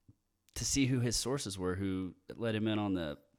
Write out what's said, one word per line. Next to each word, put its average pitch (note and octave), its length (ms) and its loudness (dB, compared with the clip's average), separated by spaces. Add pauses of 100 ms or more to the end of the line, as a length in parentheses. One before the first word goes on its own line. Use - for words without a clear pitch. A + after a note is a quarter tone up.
(560)
To A2+ 100 -4
see C#3 200 2
who B2+ 140 2
his A#2 160 2
sources A#2+ 420 -2
were F#2 180 0
who F#2+ 380 -2 (220)
let A2+ 200 -2
him G#2+ 120 2
in G#2+ 120 2
on G2+ 140 2
the D#2+ 240 -2 (220)